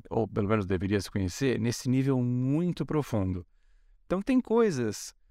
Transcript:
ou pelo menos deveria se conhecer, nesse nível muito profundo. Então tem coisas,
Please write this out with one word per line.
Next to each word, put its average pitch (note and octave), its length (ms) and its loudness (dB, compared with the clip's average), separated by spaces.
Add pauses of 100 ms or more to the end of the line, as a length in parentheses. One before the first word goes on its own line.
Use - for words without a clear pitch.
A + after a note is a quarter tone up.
ou A2 200 0
pelo A2 200 -2
menos G#2 200 2
deveria F#2+ 340 0
se - 80 -8
conhecer, G#2+ 500 -2
nesse A#2 300 -2
nível C3 320 2
muito C3+ 640 0
profundo. G2 580 -2 (640)
Então F#3 160 0
tem C4 180 2
coisas, F#3 760 0 (160)